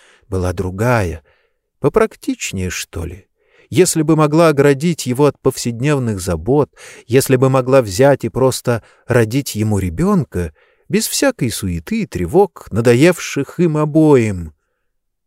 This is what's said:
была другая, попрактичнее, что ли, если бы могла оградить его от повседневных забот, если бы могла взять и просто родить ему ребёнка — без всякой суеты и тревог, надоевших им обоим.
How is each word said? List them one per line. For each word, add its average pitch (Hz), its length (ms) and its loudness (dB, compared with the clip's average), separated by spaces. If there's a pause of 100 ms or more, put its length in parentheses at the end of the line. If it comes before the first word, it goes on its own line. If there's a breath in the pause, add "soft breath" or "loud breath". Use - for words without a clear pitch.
(280 soft breath)
была 90 260 -4
другая, 95 720 -2 (560)
попрактичнее, 147 920 -2
что - 340 -10
ли, - 220 -14 (420 soft breath)
если 165 320 2
бы 156 140 0
могла 156 320 4
оградить 143 580 0
его 127 220 0
от - 120 -4
повседневных 120 800 -4
забот, 92 520 -2 (340 loud breath)
если 127 300 2
бы 131 160 2
могла 131 320 4
взять 123 420 2
и 113 40 -6
просто 123 520 -2 (240 soft breath)
родить 117 480 0
ему 107 240 -2
ребёнка — 92 720 -2 (420)
без 220 140 -2
всякой 240 420 -2
суеты 98 540 -6
и - 20 -4
тревог, 139 640 -2
надоевших 127 880 2
им 165 180 0
обоим. 139 760 2 (720)